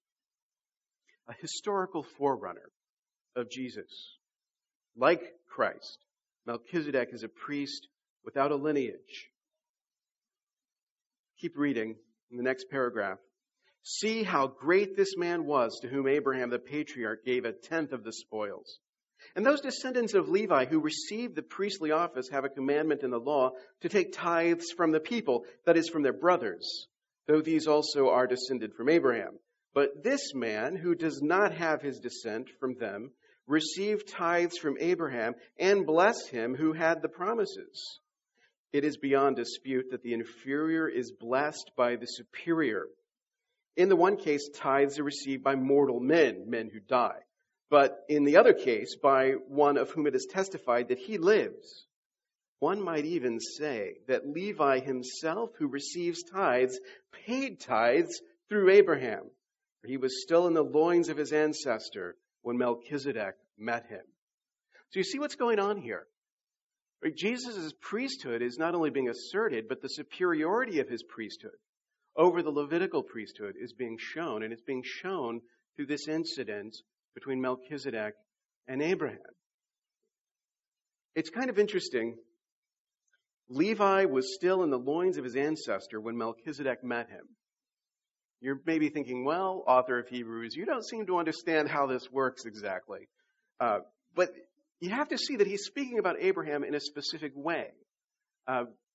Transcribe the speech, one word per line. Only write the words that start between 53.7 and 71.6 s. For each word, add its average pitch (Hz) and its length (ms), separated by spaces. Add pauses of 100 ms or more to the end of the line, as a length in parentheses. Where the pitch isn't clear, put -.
that 131 220
Levi 151 500
himself, 143 800
who 151 100
receives 165 560
tithes, 127 560 (320)
paid 247 480
tithes 123 640 (260)
through 202 220
Abraham, 156 600 (520)
for 107 60
he 131 100
was 127 260
still 170 240
in 170 60
the 156 100
loins 156 460
of 151 80
his 147 160
ancestor 123 840 (260)
when 120 140
Melchizedek 123 800 (220)
met 117 300
him." 98 180 (840)
So 190 80
you 190 40
see 311 160
what's 294 160
going 233 240
on 202 220
here. 107 260 (960)
Right? 160 100
Jesus' 202 680
priesthood 190 600
is 123 160
not 165 160
only 160 160
being 131 200
asserted, 190 580
but - 140
the 135 80
superiority 175 880
of 127 80
his 117 160
priesthood - 560 (580)